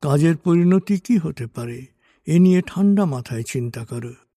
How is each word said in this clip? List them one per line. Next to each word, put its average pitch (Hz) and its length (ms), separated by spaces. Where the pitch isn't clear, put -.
কাজের 151 360
পরিণতি 180 600
কি 226 200
হতে 151 280
পারে, 120 400
এ 160 120
নিয়ে 180 280
ঠান্ডা 202 380
মাথায় 123 380
চিন্তা 120 420
করো। 120 300